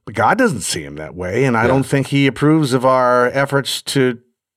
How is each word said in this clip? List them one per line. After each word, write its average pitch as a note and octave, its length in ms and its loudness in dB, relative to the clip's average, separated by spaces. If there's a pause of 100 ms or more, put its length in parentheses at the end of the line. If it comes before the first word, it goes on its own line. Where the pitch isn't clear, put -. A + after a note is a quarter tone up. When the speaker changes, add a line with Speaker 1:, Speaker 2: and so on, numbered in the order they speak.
Speaker 1:
But A2 80 -14
God A2+ 240 2
doesn't F#3 240 0
see D#2 240 -8
'em C#2+ 100 -14
that D2+ 180 -12
way, F2+ 300 -2
and B2 140 2
I A2 40 2
Speaker 2:
Yeah. A#2+ 60 2
Speaker 1:
don't C3+ 160 2
think C#3 220 -2
he C#3 200 0
approves C#3+ 460 2
of B2+ 140 0
our B2 400 4
efforts C3+ 560 -2
to, B2+ 360 0 (380)